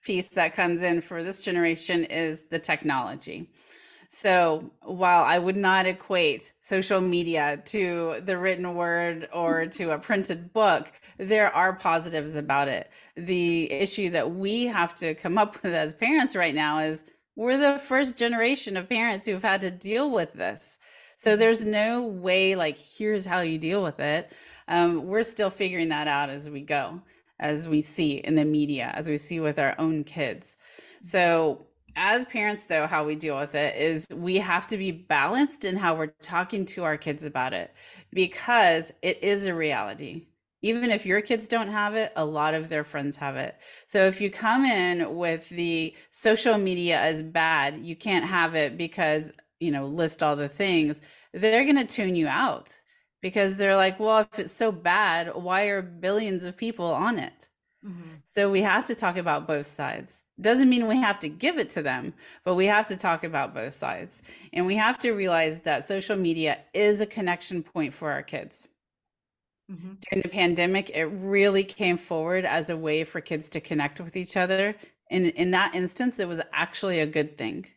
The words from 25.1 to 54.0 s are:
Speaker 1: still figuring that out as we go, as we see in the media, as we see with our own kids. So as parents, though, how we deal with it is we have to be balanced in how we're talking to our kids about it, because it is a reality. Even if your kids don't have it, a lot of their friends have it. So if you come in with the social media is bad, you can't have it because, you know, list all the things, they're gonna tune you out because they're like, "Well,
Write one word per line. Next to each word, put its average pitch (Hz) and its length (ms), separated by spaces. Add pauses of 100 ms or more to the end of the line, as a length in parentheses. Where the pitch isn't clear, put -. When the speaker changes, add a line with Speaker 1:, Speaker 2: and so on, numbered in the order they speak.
Speaker 1:
still 214 300
figuring 180 380
that 151 180
out 143 240
as 147 180
we 143 120
go, 147 380 (400)
as 151 300
we 151 140
see 151 300
in 139 200
the 151 120
media, 147 500
as 156 120
we 151 120
see 165 200
with 151 200
our 135 180
own 160 260
kids. - 540 (460)
So 170 640 (280)
as 208 300
parents, 208 400
though, 156 200
how 156 180
we 151 120
deal 151 220
with 147 180
it 147 200
is 156 360
we 180 240
have 185 320
to 220 100
be 190 140
balanced 175 760
in 185 100
how 180 200
we're 156 260
talking 185 460
to - 160
our 156 120
kids 147 300
about 131 260
it, 90 220 (400)
because 185 880
it 180 220
is 202 240
a 175 80
reality. 139 720 (340)
Even 233 300
if 196 140
your 190 140
kids 214 280
don't 226 200
have 208 280
it, 220 200
a 160 80
lot 156 300
of 160 160
their 151 140
friends 143 340
have 139 200
it. - 180 (320)
So 190 180
if 190 160
you 202 80
come 226 360
in 180 500
with 165 340
the 170 460 (160)
social 220 460
media 175 500
is 160 160
bad, 160 600
you 165 120
can't 185 300
have 170 300
it 151 220
because, 156 540 (280)
you 165 120
know, 139 140
list 156 360
all 151 140
the 143 140
things, 156 520 (320)
they're 220 320
gonna 277 200
tune 185 300
you 160 120
out 175 520 (420)
because 190 360
they're 196 180
like, 190 240
"Well, 220 200